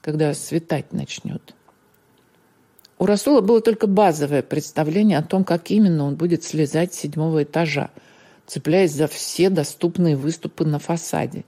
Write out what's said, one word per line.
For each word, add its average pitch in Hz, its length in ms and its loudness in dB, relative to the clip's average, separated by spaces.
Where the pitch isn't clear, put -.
когда 151 320 0
светать 165 580 -4
начнёт. - 640 -10
У 185 60 2
Расула 208 360 4
было 220 180 4
только 226 280 2
базовое 156 560 2
представление 156 720 0
о 156 60 0
том, 190 200 0
как 170 280 -2
именно 180 340 4
он 143 100 -2
будет 165 300 -2
слезать 156 480 0
с - 60 -12
седьмого 156 440 -2
этажа – 147 460 -2
цепляясь 160 460 0
за 151 140 0
все - 420 -2
доступные 170 680 0
выступы 160 480 -6
на 147 160 0
фасаде. 165 680 -6